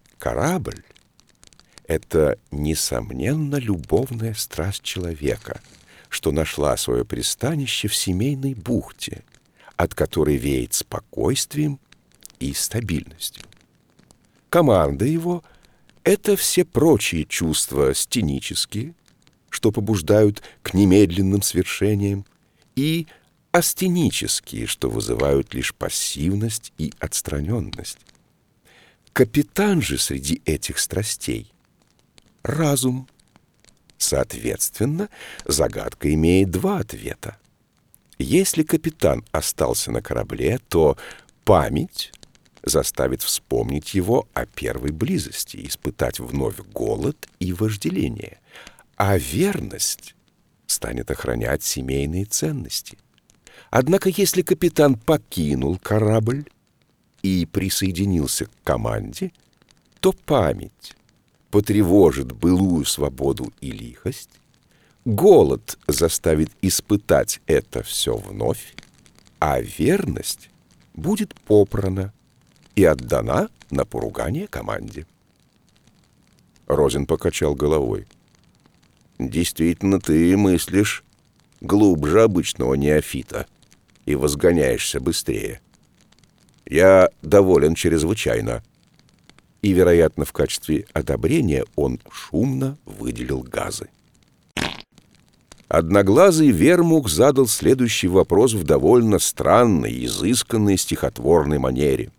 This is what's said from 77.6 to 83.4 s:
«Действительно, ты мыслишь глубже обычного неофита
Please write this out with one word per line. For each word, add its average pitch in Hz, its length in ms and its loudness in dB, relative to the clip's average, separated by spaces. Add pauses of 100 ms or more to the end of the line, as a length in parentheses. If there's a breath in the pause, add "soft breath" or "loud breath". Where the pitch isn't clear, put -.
«Действительно, 85 800 0
ты 82 380 2
мыслишь 98 640 2 (560)
глубже 92 600 4
обычного 80 540 2
неофита 71 720 -2 (580)